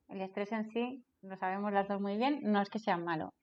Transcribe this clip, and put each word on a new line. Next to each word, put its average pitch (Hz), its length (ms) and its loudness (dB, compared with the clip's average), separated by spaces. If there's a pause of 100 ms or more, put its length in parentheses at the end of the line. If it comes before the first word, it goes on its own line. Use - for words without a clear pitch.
El 190 120 -8
estrés 202 320 -4
en 220 180 -2
sí, 247 340 -4 (180)
lo 190 140 -12
sabemos 196 360 0
las 196 160 4
dos 202 120 0
muy 202 160 0
bien, 269 260 2
no 208 180 4
es 202 80 0
que 214 100 -6
sea 196 180 2
malo. 170 360 -2 (100)